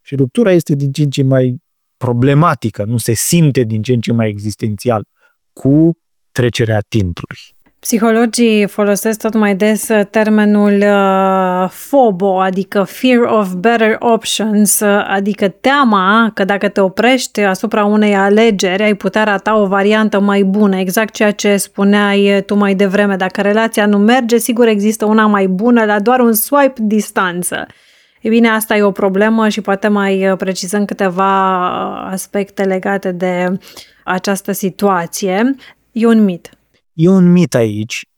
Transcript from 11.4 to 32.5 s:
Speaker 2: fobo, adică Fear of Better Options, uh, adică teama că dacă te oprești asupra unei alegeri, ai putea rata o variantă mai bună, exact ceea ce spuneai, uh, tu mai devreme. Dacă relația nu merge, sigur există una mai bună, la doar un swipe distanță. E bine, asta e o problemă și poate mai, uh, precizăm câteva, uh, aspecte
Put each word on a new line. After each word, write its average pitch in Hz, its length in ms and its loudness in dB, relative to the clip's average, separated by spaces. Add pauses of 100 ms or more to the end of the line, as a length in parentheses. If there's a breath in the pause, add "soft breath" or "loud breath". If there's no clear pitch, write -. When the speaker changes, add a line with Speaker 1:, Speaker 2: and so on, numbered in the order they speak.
Speaker 2:
fobo, 196 720 0
adică 190 420 -2
Fear 247 360 0
of 220 340 0
Better 220 460 0
Options, 220 800 0
uh, 202 280 0
adică 196 400 -2
teama 220 840 2
că 202 100 -2
dacă 196 240 -2
te 196 120 -2
oprești 214 600 0
asupra 208 440 0
unei 208 300 2
alegeri, 196 680 2
ai 208 120 2
putea 202 300 -2
rata 214 320 -2
o 208 100 2
variantă 202 540 2
mai 202 220 2
bună, 196 360 0
exact 190 360 -2
ceea 208 160 0
ce 202 260 0
spuneai, 202 800 0
uh, 196 60 0
tu 202 120 -4
mai 202 200 2
devreme. 196 420 0
Dacă 190 240 -4
relația 208 460 0
nu 208 120 2
merge, 233 380 2
sigur 233 300 0
există 214 380 0
una 214 220 2
mai 202 200 2
bună, 220 380 2
la 208 160 0
doar 247 200 2
un 233 120 2
swipe 269 480 0
distanță. 202 840 -4 (540 soft breath)
E - 80 -6
bine, 233 200 4
asta 220 280 0
e 208 60 2
o 202 80 2
problemă 208 580 0
și 208 120 -4
poate 196 280 -2
mai, 196 420 0
uh, 190 60 0
precizăm 190 480 -4
câteva, 190 760 0
uh, 190 520 -6
aspecte 196 500 -6